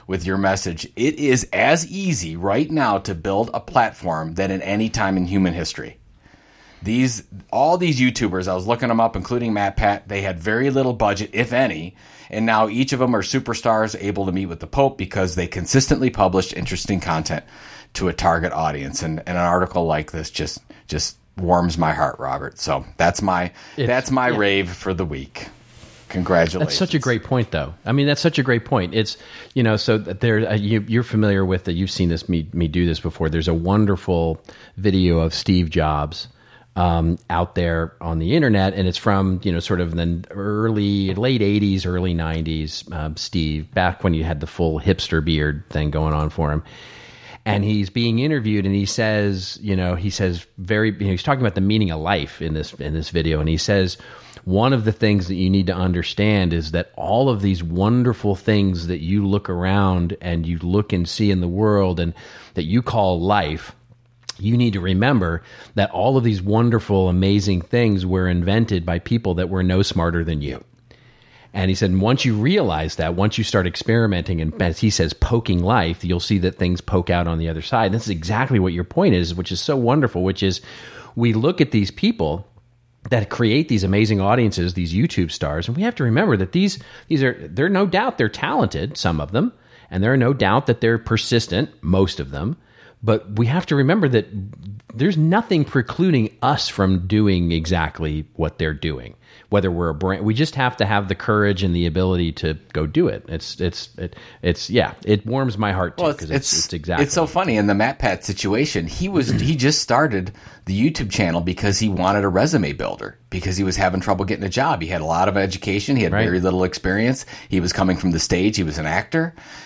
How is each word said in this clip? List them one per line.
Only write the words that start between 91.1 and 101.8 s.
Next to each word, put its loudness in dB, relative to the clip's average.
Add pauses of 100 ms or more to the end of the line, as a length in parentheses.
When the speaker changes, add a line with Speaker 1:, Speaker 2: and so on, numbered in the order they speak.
Speaker 2:
most 2
of -8
them. -6 (440)
But 0
we 2
have 0
to 2
remember 4
that 2 (640)
there's 2
nothing 2
precluding 2
us 0
from 2
doing 4
exactly -2 (100)
what -2
they're 0
doing, -8 (320)
whether 2
we're 0
a 0
brand. -2
We 2
just 0
have 0
to 0
have 0
the -4
courage 2
and 2
the 2